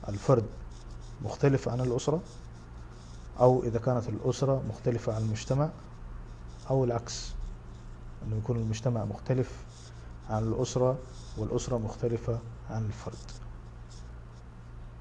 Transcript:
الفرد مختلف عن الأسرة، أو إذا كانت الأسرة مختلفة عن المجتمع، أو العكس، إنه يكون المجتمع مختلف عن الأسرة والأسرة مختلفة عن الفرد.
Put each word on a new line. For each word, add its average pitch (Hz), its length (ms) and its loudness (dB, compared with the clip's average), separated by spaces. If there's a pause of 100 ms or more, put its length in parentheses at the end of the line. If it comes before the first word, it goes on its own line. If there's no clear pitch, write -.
الفرد 104 380 6 (800)
مختلف 135 440 4
عن 123 120 0
الأسرة، 127 400 2 (1200)
أو 127 220 10
إذا 117 160 2
كانت 120 300 2
الأسرة 131 600 2
مختلفة 113 460 2
عن 110 80 0
المجتمع، 131 480 2 (1000)
أو 135 140 6
العكس، - 480 0 (920)
إنه 107 100 0
يكون 113 200 2
المجتمع 113 480 0
مختلف 120 600 0 (680)
عن 110 120 2
الأسرة 127 560 4 (400)
والأسرة 113 400 0
مختلفة 113 600 0 (320)
عن 110 160 0
الفرد. - 440 -6 (1700)